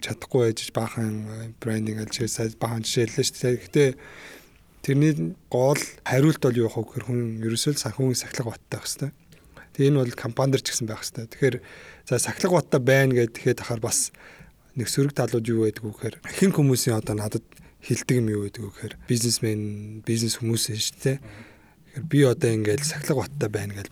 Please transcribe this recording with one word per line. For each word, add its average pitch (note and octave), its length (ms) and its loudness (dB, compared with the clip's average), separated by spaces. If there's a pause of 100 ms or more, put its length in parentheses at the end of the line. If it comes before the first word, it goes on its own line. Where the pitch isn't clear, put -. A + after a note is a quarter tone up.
Чадахгүй A#2 480 0
байж - 160 -8
баахан A2 880 -6
брендинг A2 480 -4
аль - 80 -12
чирээ A2+ 160 -2
сая A2+ 240 -2
баахан A#2 320 -4
жишээ A#2 240 0
хэллээ C3 160 0
шүү - 160 -6
дээ. B2 160 2
Гэхдээ C#3+ 320 2 (960)
тэрний C#3+ 280 4 (360)
гол C3 320 4 (240)
хариулт C#3+ 400 4
бол A#2+ 160 4
юу A2 80 2
вэ - 80 -10
гэхээр A2+ 320 -6
хүн A#2+ 120 0 (200)
ерөөсөө A#2 320 0
л - 80 -4
санхүүгийн B2 400 0
сахилга A#2 320 -6
баттай - 240 -10
байх - 80 -10
хэвээр. - 280 -6 (600)
Тэгээ C#3 160 4
энэ D3 160 4
бол A#2+ 80 -4
компани C3 400 -2
дээр B2+ 80 2
ч - 80 -4
гэсэн - 160 -4
байх G#2+ 160 -8
хэвээр. - 320 -10
Тэгэхээр B2+ 240 2 (480)
за, - 160 -4
сахилга F3 400 2
баттай C#3+ 240 2
байна C3+ 320 6
гэд A#2 160 2
тэгэхэд B2 320 0
ахаар A2+ 160 -4
бас - 320 -2 (640)
нэг A2+ 160 -2
сөрөг C#3+ 240 0
талууд A#2 320 0
юу A2 160 2
байдаг G#2+ 240 -2
вэ - 60 -10
гэхээр, - 260 -8
ихэнх - 380 2
хүмүүсийн B2+ 420 4
одоо G#2+ 160 -2
надад A2 280 -4 (360)
хэлдэг - 380 0
юм A2+ 100 2
юу G#2 160 -2
гэдэг G2+ 160 -10
вэ G2+ 140 -10
гэхээр, - 180 -12 (140)
бизнесмен, A2+ 520 0 (440)
бизнес A2+ 340 0
хүмүүс A2+ 320 0
шүү A2 300 -4
дээ. C3+ 180 0 (760)
Тэгэхээр A2 160 -8
би C#3+ 160 6
одоо A#2+ 240 4
ингээл G#2 320 0
сахилга - 400 -2
баттай - 260 -4
байна G2+ 300 -4
гэж G2 120 -10